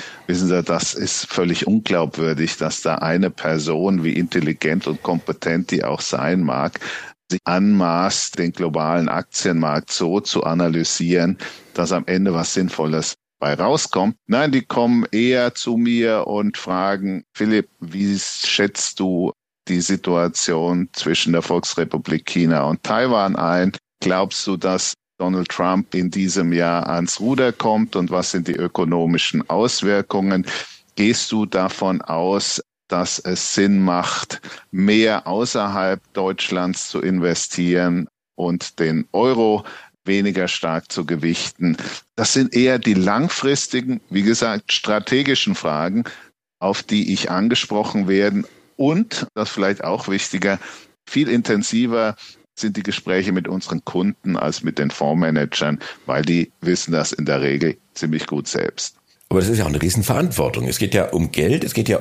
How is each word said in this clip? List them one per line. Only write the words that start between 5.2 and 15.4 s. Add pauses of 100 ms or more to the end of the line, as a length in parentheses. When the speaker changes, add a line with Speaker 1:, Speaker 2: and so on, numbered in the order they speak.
Speaker 1:
die
auch
sein
mag, (520)
sich
anmaßt,
den
globalen
Aktienmarkt
so
zu
analysieren, (340)
dass
am
Ende
was
Sinnvolles (240)
bei
rauskommt. (100)
Nein,
die
kommen
eher